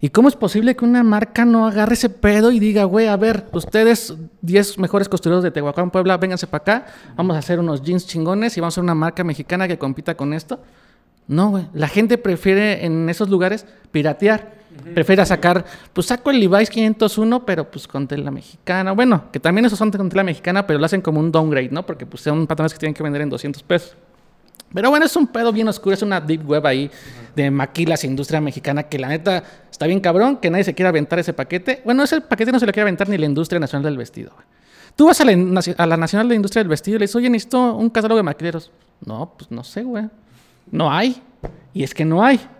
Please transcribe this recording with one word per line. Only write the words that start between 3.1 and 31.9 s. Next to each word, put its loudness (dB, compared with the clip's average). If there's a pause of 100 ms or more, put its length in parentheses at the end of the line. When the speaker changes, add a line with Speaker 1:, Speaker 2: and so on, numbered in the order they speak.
Speaker 1:
ver, 0
ustedes, 2 (280)
diez 2
mejores 0
costureros 0
de 0
Tehuacán, -4
Puebla, 0
vénganse -4
pa' -8
acá, 0 (300)
vamos 0
a -2
hacer -2
unos -2
jeans -2
chingones -2
y -6
vamos -4
a -6
hacer -2
una 0
marca -2
mexicana -4
que -4
compita -6
con -4
esto"? -8 (680)
No, 2
güey. -4
La -2
gente 2
prefiere 0
en -2
esos -2
lugares 0 (260)
piratear. 0 (260)
Speaker 2:
Ujú. -16
Speaker 1:
Prefiere 4
sacar, 2 (260)
pues, -4
saco -2
el 4
Levi's 4
quinientos 2
uno, 0
pero, -4
pues, -16
con -6
tela -6
mexicana. -6
Bueno, 2
que -6
también 2
esos 0
son 2
con -2
tela 0
mexicana, -2
pero 0
lo 0
hacen 0
como 0
un 0
downgrade, 2
¿no? -6
Porque, -12
pues, -18
son 0
pantalones -2
que -18
tienen -4
que -10
vender -4
en -4
doscientos -8
pesos. -2 (800)
Pero 2
bueno, 4
es 0
un 2
pedo -2
bien 0
oscuro, -2
es -4
una -2
deep -4
web 0
ahí -2
Speaker 2:
Ajá. -20
Speaker 1:
de 0
maquilas, -2
industria -4
mexicana, -4
que -8
la -6
neta -2 (300)
está -4
bien 0
cabrón, 2
que -2
nadie 0
se -4
quiera 2
aventar 0
ese -4
paquete. -6
Bueno, 2